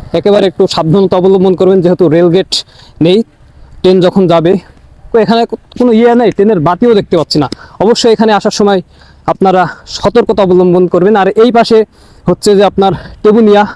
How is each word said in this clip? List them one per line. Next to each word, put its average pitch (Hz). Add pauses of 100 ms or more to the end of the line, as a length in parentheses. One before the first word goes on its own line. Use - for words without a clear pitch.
(120)
একেবারে 202
একটু 190
সাবধানতা 180
অবলম্বন 190
করবেন, 190
যেহেতু 175
রেল 170
গেট - (360)
নেই। 185 (600)
ট্রেন 185
যখন 180
যাবে, 170 (560)
তো 233
এখানে 226 (320)
কোনো 240
ইয়ে 240
নেই, 240
ট্রেনের 202
বাতিও 180
দেখতে 196
পাচ্ছি 151
না। 139 (300)
অবশ্যই 233
এখানে 220
আসার 196
সময় 202 (440)
আপনারা 180 (200)
সতর্কতা 208
অবলম্বন 180
করবেন। 185
আর 190
এই 220
পাশে 220 (400)
হচ্ছে 196
যে 202
আপনার 190 (300)
টেবুনিয়া 208 (120)